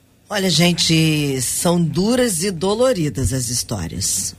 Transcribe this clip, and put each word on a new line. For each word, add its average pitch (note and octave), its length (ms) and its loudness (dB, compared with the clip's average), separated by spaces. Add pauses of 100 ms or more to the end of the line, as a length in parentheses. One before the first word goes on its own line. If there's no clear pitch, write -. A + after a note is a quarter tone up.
(280)
Olha, G3 220 0
gente, D#3 880 2
são F3 420 0
duras F#3+ 640 0
e G#3 60 0
doloridas F#3 800 0
as B2+ 160 -2
histórias. - 920 -4